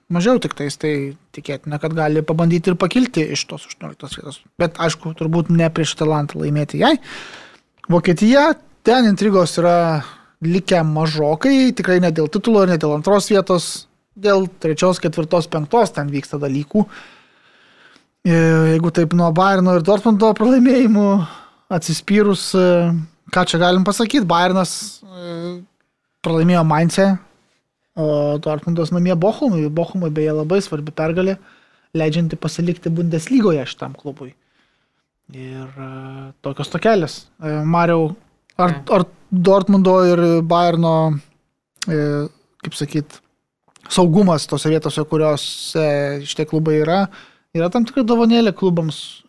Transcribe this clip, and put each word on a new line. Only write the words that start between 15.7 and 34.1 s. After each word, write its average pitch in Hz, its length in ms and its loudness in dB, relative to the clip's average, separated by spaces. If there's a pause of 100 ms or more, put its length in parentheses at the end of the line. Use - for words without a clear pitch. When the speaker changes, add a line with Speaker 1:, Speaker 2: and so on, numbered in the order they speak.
Speaker 1:
ten 143 180 -6
vyksta 143 280 -8
dalykų. 143 460 -2 (1400)
E, 170 100 4 (320)
jeigu 160 240 2
taip 165 240 0
nuo 175 160 4
Bayerno 185 460 2
ir 170 100 0
Dortmundo 214 480 4
pralaimėjimų 240 720 4 (600)
atsispyrus, 196 840 0
e, 185 120 4 (640)
ką 180 180 0
čia 165 160 -2
galim 185 240 2
pasakyt, 214 400 0
Bayernas, 175 460 0 (280)
e, 175 600 -12 (640)
pralaimėjo 165 400 2
Mainze, 160 420 2 (880)
o 147 420 0
Dortmundas 160 540 -4
namie 175 220 0
Bochumui. 180 560 0
Bochumui 170 400 -4
beje 151 240 -2
labai 156 260 -2
svarbi 151 320 -8
pergalė, 185 460 -2 (560)
leidžianti 160 420 -2
pasilikti 170 540 -4
Bundeslygoje 170 760 0
šitam 135 300 -12
klubui. 135 400 -16 (920)